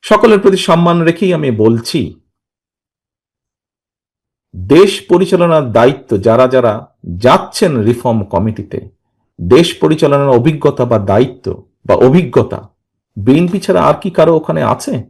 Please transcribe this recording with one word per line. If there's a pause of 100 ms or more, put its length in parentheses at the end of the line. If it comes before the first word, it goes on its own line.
সকলের
প্রতি (100)
সম্মান (120)
রেখেই
আমি (140)
বলছি, (2750)
দেশ (180)
পরিচালনার
দায়িত্ব (160)
যারা
যারা (500)
যাচ্ছেন (160)
রিফর্ম (140)
কমিটিতে, (600)
দেশ (140)
পরিচালনার
অভিজ্ঞতা
বা
দায়িত্ব (400)
বা (120)
অভিজ্ঞতা (560)
বিএনপি
ছাড়া (100)
আর
কি
কারো
ওখানে (120)
আছে? (160)